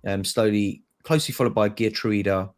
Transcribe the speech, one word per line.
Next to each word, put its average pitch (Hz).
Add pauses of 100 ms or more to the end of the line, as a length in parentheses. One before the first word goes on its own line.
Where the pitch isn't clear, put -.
um, 98
slowly, 104 (200)
closely 156
followed 117
by 104
Geertruida 101